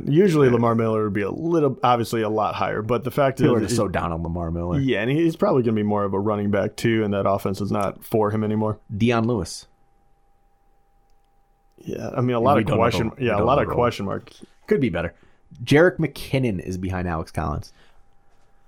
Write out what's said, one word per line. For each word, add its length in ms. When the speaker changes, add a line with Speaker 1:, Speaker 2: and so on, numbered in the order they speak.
Speaker 1:
Usually 440
Speaker 2:
Yeah. 40
Speaker 1:
Lamar 220
Miller 300
would 80
be 100
a 80
little, 500
obviously 400
a 80
lot 240
higher, 300
but 220
the 40
fact 300
Speaker 2:
People 160
Speaker 1:
is 80
Speaker 2:
are 20
just 100
so 120
down 240
on 100
Lamar 300
Miller. 280
Speaker 1:
Yeah, 220
and 80
he's 260
probably 280
gonna 100
be 80
more 220
of 100
a 60
running 320
back 240
too, 280
and 120
that 120
offense 320
is 120
not 340
for 240
him 140
anymore. 340
Speaker 2:
Dion 300
Lewis. 400
Speaker 1:
Yeah, 360
I 60
mean, 140
a 40
lot 180
Speaker 2:
We 40
Speaker 1:
of 60
Speaker 2:
don't 100
know 60
Speaker 1:
question, 260
Speaker 2:
the, 100
we 60
Speaker 1:
yeah, 80
a 40
Speaker 2:
don't 100
Speaker 1:
lot 80
Speaker 2:
know 80
Speaker 1:
of 60
Speaker 2:
the 40
Speaker 1:
question 320
marks. 400
Speaker 2:
Could 120
be 100
better. 260
Jerick 340
McKinnon 600
is 200
behind 280
Alex 240
Collins. 420